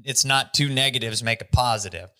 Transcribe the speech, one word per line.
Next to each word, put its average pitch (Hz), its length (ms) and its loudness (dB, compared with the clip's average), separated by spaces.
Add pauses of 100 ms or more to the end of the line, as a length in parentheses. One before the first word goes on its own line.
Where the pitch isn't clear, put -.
it's 135 220 -2
not 135 300 0
two 143 140 2
negatives 123 520 0
make 113 200 -2
a - 40 -12
positive 104 640 0 (100)